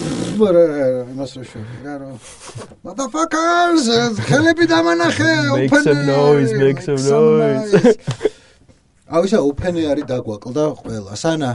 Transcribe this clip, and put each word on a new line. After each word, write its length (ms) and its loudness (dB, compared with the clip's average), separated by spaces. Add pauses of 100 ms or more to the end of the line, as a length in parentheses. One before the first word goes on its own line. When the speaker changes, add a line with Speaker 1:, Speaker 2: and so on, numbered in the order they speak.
(260)
Speaker 1:
პფ, 160 -4
რა, 220 4
რა, 160 -2
რა, 240 0
იმას 260 -10
რო 140 -16
შევი, 340 -16
რა, 160 -14
რა. 140 -14 (720)
„Motherfuckers, 1040 0 (340)
ხელები 460 2
დამანახე, 680 2 (140)
Speaker 2:
Make 220 0
Speaker 1:
open 160 4
Speaker 2:
some 160 2
Speaker 1:
air, 80 -2
Speaker 2:
noise, 440 4
make 80 -2
Speaker 1:
make 200 2
Speaker 2:
some 160 -2
Speaker 1:
some 320 2
Speaker 2:
noise. 440 0
Speaker 1:
noise.“ 560 2 (800)
აუ, 160 0
ისა, 160 2
open 360 -2
air-ი 300 -2
დაგვაკლდა 580 -6 (100)
ყველას. 480 -12
ანა, 320 -2